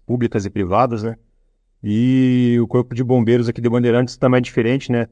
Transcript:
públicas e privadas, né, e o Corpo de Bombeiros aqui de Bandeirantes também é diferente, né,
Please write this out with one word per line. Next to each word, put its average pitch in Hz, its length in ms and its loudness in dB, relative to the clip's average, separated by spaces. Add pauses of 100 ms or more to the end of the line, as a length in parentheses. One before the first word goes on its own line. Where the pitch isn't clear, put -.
públicas 117 400 -2
e 101 40 -8
privadas, 104 520 -2
né, 113 140 -8 (680)
e 123 760 2
o 117 80 2
Corpo 123 280 -2
de 123 100 -4
Bombeiros 120 460 2
aqui 120 100 -8
de 120 80 -2
Bandeirantes 120 480 0
também 127 220 2
é - 20 2
diferente, 127 500 -2
né, 117 220 -2